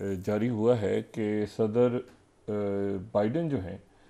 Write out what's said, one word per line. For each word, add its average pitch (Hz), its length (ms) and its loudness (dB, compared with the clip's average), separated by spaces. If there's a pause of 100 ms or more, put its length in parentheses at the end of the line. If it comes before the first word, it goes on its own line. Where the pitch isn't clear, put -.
जारी 98 440 0
हुआ 117 300 4
है 107 260 0
कि 107 440 -2
सदर, 120 480 2
अ, 123 100 -4 (1080)
बाइडेन 120 340 2
जो 139 100 -2
हैं 92 240 -8 (280)